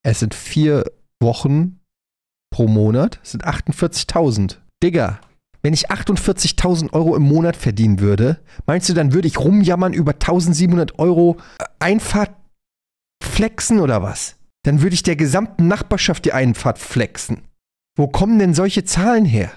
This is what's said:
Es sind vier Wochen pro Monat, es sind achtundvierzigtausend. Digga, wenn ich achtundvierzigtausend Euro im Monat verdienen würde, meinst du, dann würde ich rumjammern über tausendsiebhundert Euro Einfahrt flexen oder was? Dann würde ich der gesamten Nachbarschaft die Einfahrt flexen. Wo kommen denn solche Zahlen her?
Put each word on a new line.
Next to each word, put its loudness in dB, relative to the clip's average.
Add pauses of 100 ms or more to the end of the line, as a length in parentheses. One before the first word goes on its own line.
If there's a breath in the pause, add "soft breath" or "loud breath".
Es -2
sind -4
vier 0 (340)
Wochen 0 (720)
pro 0
Monat, 2
es -18
sind -10
achtundvierzigtausend. -2 (200)
Digga, 0 (420)
wenn 0
ich -2
achtundvierzigtausend -2
Euro 2
im 2
Monat 2
verdienen 0
würde, 0 (260 loud breath)
meinst -2
du, 0
dann 2
würde 2
ich -4
rumjammern 2
über -2
tausendsiebhundert 0
Euro 4 (440 loud breath)
Einfahrt 0 (920)
flexen 0
oder 0
was? -8 (260)
Dann 2
würde 2
ich -4
der 0
gesamten 0
Nachbarschaft -2
die 0
Einfahrt 0
flexen. -6 (560)
Wo 0
kommen 2
denn 4
solche 0
Zahlen 2
her? 0